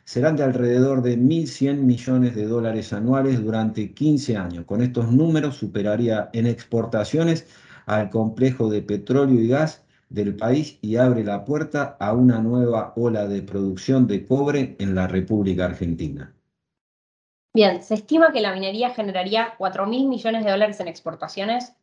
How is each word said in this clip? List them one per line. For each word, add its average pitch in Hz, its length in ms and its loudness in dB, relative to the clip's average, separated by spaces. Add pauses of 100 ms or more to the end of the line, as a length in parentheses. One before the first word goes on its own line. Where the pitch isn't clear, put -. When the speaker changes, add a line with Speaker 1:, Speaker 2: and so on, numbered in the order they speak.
Speaker 1:
serán 151 320 0
de 143 80 0
alrededor 127 580 2
de 123 140 0
mil 147 320 2
cien 135 400 0
millones 123 480 2
de 107 100 -2
dólares 110 460 -2
anuales 127 500 0
durante 110 520 -2
quince 143 420 0
años. 87 300 -8
Con 107 160 -2
estos 123 320 0
números 151 420 2
superaría 107 800 -2
en 117 120 0
exportaciones 120 1000 -2 (400)
al 104 220 0
complejo 113 600 0
de 104 140 -2
petróleo 127 560 2
y 113 80 2
gas 151 360 0 (240)
del 101 280 -4
país 135 460 -2
y 107 160 -2
abre 120 260 4
la 101 200 -4
puerta 147 560 -4
a 104 140 -2
una 123 260 6
nueva 117 560 0
ola 113 320 0
de 101 140 -4
producción 98 640 0
de 98 180 -2
cobre 139 540 0
en 98 140 -2
la 92 140 0
República 92 580 0
Argentina. 82 680 -6 (1200)
Speaker 2:
Bien, 190 280 4
se - 140 -4
estima 311 360 4
que 254 80 -2
la 196 140 -2
minería 196 380 -4
generaría 202 640 -2
cuatro 190 300 -4
mil 254 200 0
millones 226 380 -2
de 202 60 2
dólares 208 280 0
en 180 80 -6
exportaciones 196 960 -8